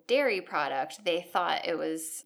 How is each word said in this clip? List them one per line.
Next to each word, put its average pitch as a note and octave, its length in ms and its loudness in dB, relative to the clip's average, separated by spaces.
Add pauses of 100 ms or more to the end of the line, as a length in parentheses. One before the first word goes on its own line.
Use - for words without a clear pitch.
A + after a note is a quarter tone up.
dairy A#3+ 340 4
product. C3+ 640 -2
They F3 160 2
thought F3 460 0
it E3+ 100 0
was D#3+ 480 -4